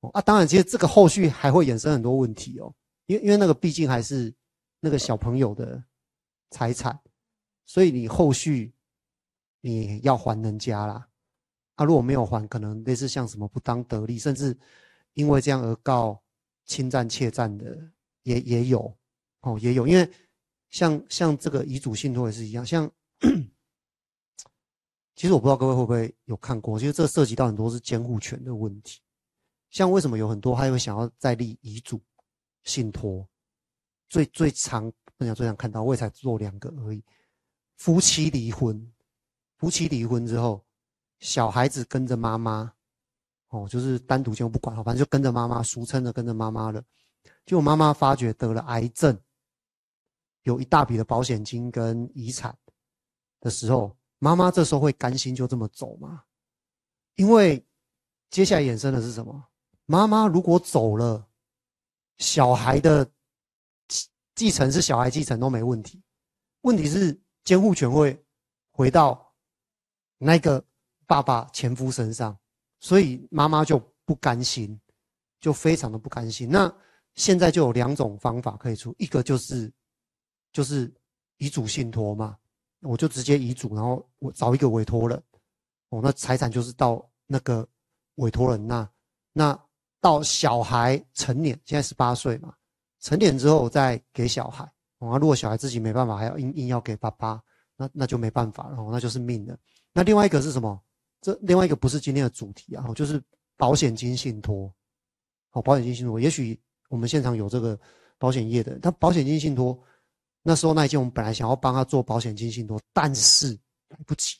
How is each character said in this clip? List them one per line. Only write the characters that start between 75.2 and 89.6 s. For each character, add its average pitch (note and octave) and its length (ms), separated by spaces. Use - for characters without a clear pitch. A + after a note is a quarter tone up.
就 D#3 120
非 D#3+ 240
常 B2+ 160
的 A2 60
不 A2 100
甘 A#2 240
心。 A#2 160
那 F3+ 240
现 F#3 240
在 F3 100
就 D#3+ 140
有 B2 80
两 B2 240
种 A2+ 240
方 A#2+ 200
法 G#2 180
可 B2 120
以 A2 60
出， - 240
一 G3 80
个 C3 160
就 C3 160
是， A#2 340
就 D3 100
是 C3 300
遗 C#3 120
嘱 B2+ 160
信 A#2 240
托 A2 240
嘛， G#2+ 240
我 C3 140
就 D#3+ 120
直 B2+ 160
接 C#3+ 160
遗 B2 160
嘱， G#2 180
然 G#2+ 100
后 B2 240
我 C3 120
找 B2 220
一 C3 60
个 C#3 100
委 A2 160
托 A#2 240
人， A#2+ 100
哦， A2+ 140
那 C#3 80
财 B2+ 260
产 A#2+ 140
就 A#2+ 100
是 A#2+ 120
到 A#2+ 300
那 C3+ 140
个 A#2 280
委 A#2 120
托 B2 220
人 G#2+ 160
那， A#2 200
那 D3 260